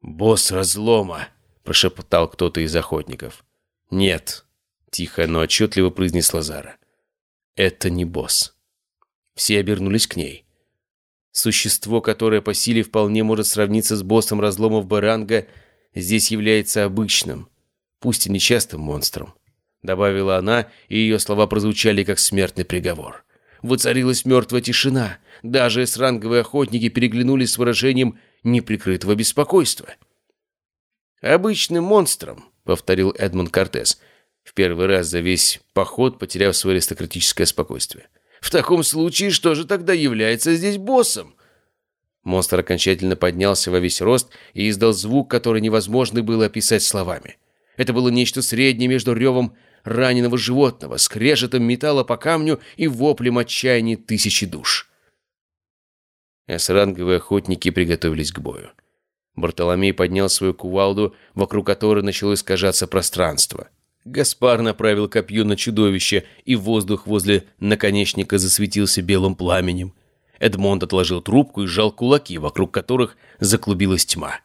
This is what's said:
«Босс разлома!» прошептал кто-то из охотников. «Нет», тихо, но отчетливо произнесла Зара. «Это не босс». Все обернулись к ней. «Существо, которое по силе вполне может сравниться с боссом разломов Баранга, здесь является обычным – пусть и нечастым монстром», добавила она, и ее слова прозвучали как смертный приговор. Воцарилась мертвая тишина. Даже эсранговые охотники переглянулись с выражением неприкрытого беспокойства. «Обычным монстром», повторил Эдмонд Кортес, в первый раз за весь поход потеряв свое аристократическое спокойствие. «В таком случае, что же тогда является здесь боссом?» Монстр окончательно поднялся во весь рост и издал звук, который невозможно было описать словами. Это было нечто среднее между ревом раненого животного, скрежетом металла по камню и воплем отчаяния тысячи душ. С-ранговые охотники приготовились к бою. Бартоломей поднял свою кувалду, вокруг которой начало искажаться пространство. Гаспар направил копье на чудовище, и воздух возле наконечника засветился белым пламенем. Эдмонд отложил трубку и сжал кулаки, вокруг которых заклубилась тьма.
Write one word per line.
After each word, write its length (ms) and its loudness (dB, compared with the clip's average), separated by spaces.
«Босс 520 0
разлома!» 760 0
прошептал 640 0
кто-то 320 -2
из 160 -4
охотников. 680 -8
«Нет», 560 -2
тихо, 360 -4
но 140 0
отчетливо 500 2
произнесла 520 -2
Зара. 340 -12
«Это 340 0
не 140 -2
босс». 500 -4
Все 240 0
обернулись 480 0
к 100 -10
ней. 300 -10
«Существо, 680 -2
которое 400 0
по 140 -4
силе 280 0
вполне 400 0
может 240 0
сравниться 500 0
с 60 -4
боссом 380 2
разломов 460 0
Баранга, 600 0
здесь 360 0
является 540 0
обычным – 680 -2
пусть 300 -2
и 20 -2
нечастым 520 0
монстром», 520 -6
добавила 540 0
она, 320 0
и 100 -2
ее 200 2
слова 280 2
прозвучали 580 0
как 160 -2
смертный 440 0
приговор. 600 -6
Воцарилась 640 0
мертвая 360 4
тишина. 580 -2
Даже 400 0
эсранговые 600 0
охотники 460 -2
переглянулись 640 0
с 60 -6
выражением 600 2
неприкрытого 680 0
беспокойства. 760 0
«Обычным 640 0
монстром», 600 0
повторил 540 0
Эдмонд 320 -2
Кортес, 500 -2
в 100 -20
первый 320 0
раз 220 2
за 120 -2
весь 400 0
поход 460 0
потеряв 380 0
свое 180 0
аристократическое 720 -2
спокойствие. 600 -6
«В 100 -10
таком 340 2
случае, 460 -2
что 240 2
же 100 -4
тогда 300 0
является 600 0
здесь 240 -2
боссом?» 560 0
Монстр 380 0
окончательно 560 0
поднялся 540 0
во 100 2
весь 200 -2
рост 300 2
и 160 -2
издал 240 2
звук, 380 -2
который 300 0
невозможно 640 0
было 240 2
описать 360 0
словами. 560 -4
Это 160 -2
было 160 2
нечто 340 0
среднее 460 0
между 260 0
ревом 420 0
раненого 520 2
животного, 600 0
скрежетом 640 0
металла 420 0
по 120 -2
камню 440 0
и 120 0
воплем 500 0
отчаяния 580 0
тысячи 500 -2
душ. 440 -4
С-ранговые 720 0
охотники 520 -2
приготовились 640 -2
к 80 -12
бою. 300 -12
Бартоломей 580 0
поднял 360 0
свою 260 0
кувалду, 600 0
вокруг 320 -2
которой 360 2
начало 320 0
искажаться 520 0
пространство. 840 -2
Гаспар 580 0
направил 460 0
копье 360 0
на 120 2
чудовище, 680 2
и 120 2
воздух 500 -2
возле 380 2
наконечника 800 0
засветился 640 0
белым 320 2
пламенем. 600 -2
Эдмонд 460 0
отложил 360 0
трубку 440 0
и 20 -6
сжал 260 0
кулаки, 460 0
вокруг 340 -4
которых 440 -2
заклубилась 640 0
тьма. 380 -8